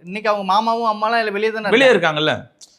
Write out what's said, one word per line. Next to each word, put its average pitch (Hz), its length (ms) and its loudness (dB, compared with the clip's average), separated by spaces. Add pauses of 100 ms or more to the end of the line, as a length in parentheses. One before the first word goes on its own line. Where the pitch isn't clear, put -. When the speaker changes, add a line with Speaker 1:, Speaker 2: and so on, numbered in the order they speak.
Speaker 1:
இன்னைக்கு 208 260 -4
அவங்க 202 160 -2
மாமாவும் 226 440 0
அம்மாலாம் 214 340 0
இதுல 214 80 -4
வெளியே 214 200 -2
தானே 214 160 -6
Speaker 2:
வெளியே 254 220 6
Speaker 1:
இருக்காங்க. 165 300 2
Speaker 2:
இருக்காங்கல்ல. 143 340 -4 (240)